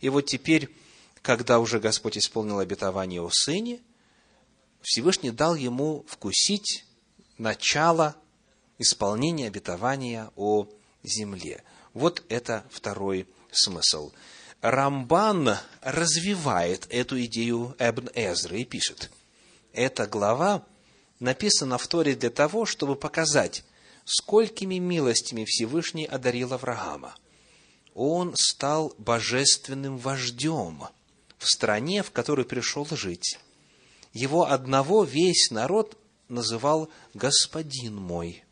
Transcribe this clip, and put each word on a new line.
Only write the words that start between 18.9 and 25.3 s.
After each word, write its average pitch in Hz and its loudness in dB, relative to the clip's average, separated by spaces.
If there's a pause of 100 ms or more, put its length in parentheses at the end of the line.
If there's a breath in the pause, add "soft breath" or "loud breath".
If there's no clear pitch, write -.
«Эта 123 0
глава 117 2 (540 soft breath)
написана 131 0
в - -6
Торе 156 2
для 120 0
того, 156 2
чтобы 139 -2
показать, 147 0 (400 soft breath)
сколькими 202 2
милостями 143 0